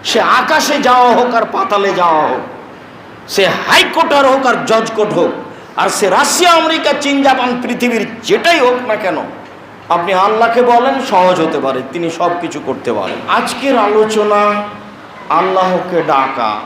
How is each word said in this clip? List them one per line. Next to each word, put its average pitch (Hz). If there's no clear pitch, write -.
সে 226
আকাশে 294
যাওয়া 247
হোক 247
আর 214
পাতালে 208
যাওয়া 160
হোক, -
সে 196
হাইকোর্ট 330
আর 277
হোক 269
আর -
জজ 220
কোর্ট 214
হোক, 175
আর 190
সে 208
রাশিয়া, 339
আমেরিকা, 320
চীন, 277
জাপান, 254
পৃথিবীর 233
যেটাই -
হোক 247
না 214
কেন, 165
আপনি 175
আল্লাহকে 226
বলেন, 233
সহজ 185
হতে 151
পারে, 127
তিনি 170
সব 175
কিছু 156
করতে 120
পারেন। 95
আজকের 254
আলোচনা 214
আল্লাহকে 185
ডাকা 127